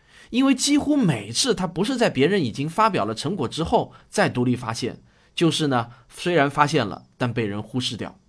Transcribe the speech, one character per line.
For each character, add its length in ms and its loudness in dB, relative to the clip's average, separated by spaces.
因 160 2
为 100 4
几 220 2
乎 180 0
每 340 0
次 240 0
他 140 -2
不 160 -4
是 140 -2
在 120 4
别 160 2
人 160 2
已 120 -2
经 160 -6
发 200 2
表 140 0
了 100 -2
成 220 -4
果 140 -2
之 160 -4
后 260 0
再 200 0
独 140 0
立 100 2
发 200 -6
现， 280 -8
就 160 2
是 180 0
呢， 240 0
虽 240 -4
然 180 4
发 160 4
现 180 2
了， 180 -8
但 160 -2
被 120 -2
人 180 -4
忽 160 -6
视 160 -4
掉。 340 -10